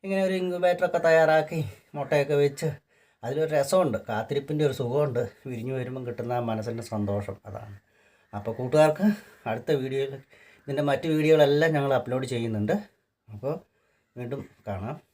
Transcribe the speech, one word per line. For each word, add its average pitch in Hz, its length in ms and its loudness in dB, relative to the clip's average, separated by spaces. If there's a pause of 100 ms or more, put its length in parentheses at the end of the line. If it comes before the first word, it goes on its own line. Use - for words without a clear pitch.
ഇങ്ങനെ 190 240 -2
ഒരു 185 140 0
ഇൻക്യുബേറ്ററൊക്കെ 180 640 2
തയ്യാറാക്കി 160 540 6 (380)
മുട്ടയൊക്കെ 143 440 0
വെച്ച് 143 260 0 (560)
അതിലൊരു 151 300 -2
രസമുണ്ട്, 143 420 2 (100)
കാത്തിരിപ്പിൻ്റെ 139 600 -2
ഒരു 127 120 0
സുഖമുണ്ട്, 127 420 0 (280)
വിരിഞ്ഞു 123 280 -6
വരുമ്പം 127 300 -8
കിട്ടുന്ന 120 320 -6
ആ - 100 -4
മനസ്സിൻ്റെ 113 420 -4
സന്തോഷം 101 440 -2 (120)
അതാണ്. 104 280 -14 (640)
അപ്പോൾ 110 220 -8
കൂട്ടുകാർക്ക് 151 480 4 (440)
അടുത്ത 139 300 -2
വീഡിയോയിൽ 135 320 -4 (520)
ഇതിൻ്റെ 143 240 -2
മറ്റ് 139 260 0
വീഡിയോകളെല്ലാം 156 600 4
ഞങ്ങൾ 139 220 2
അപ്ലോഡ് 127 340 -4
ചെയ്യുന്നുണ്ട്. 113 420 0 (580)
അപ്പോൾ 123 220 -6 (640)
വീണ്ടും 123 240 -8 (260)
കാണാം. 101 260 -6 (180)